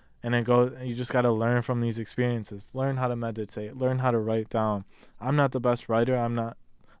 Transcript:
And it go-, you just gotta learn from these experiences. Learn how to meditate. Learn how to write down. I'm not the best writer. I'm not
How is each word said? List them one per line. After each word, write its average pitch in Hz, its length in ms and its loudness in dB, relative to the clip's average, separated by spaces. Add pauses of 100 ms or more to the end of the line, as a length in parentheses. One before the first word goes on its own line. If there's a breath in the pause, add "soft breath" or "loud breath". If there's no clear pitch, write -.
(220 loud breath)
And 120 120 -2
it 120 100 2
go-, 123 380 4
you 123 120 -6
just 123 180 -6
gotta 123 200 4
learn 117 300 2
from 120 180 -2
these 117 180 -2
experiences. 113 760 -4
Learn 131 240 -2
how 127 100 0
to 120 80 -2
meditate. 110 640 -6
Learn 127 220 0
how 127 100 2
to 117 80 4
write 110 320 0
down. 110 340 0 (340 soft breath)
I'm 135 160 -2
not 139 180 4
the 127 80 -2
best 120 280 0
writer. 117 260 4
I'm 120 200 0
not 117 240 -4 (420 soft breath)